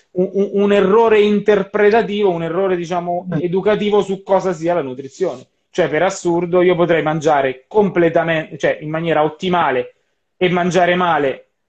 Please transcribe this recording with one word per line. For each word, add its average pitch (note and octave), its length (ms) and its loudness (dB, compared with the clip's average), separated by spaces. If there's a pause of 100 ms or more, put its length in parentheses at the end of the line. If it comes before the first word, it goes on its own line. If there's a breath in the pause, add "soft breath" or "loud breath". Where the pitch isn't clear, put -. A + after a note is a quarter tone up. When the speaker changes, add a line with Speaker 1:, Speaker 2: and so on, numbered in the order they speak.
(120 loud breath)
Speaker 1:
un, F3+ 200 -2
un, G3+ 200 -2
un G3+ 200 2
errore G#3+ 480 4
interpretativo, G#3 1080 2
un E3 120 -4
errore, F#3 340 -2
diciamo, F3 500 -6
Speaker 2:
Mm. D#3+ 160 -4
Speaker 1:
educativo G3 580 0
su F#3+ 220 -4
cosa F#3+ 320 0
sia D#3+ 180 -4
la F3 80 0
nutrizione. C3+ 680 -8 (220)
Cioè, D#3+ 220 -2
per D3+ 120 0
assurdo, F3 600 0
io F3+ 120 4
potrei E3 280 2
mangiare D3 680 0
completamente, E3 880 0
cioè C#3+ 240 -2
in D3+ 80 -12
maniera D#3+ 340 -2
ottimale D#3 760 -2 (420)
e F3+ 100 0
mangiare F3 460 0
male, D#3+ 560 -2 (180)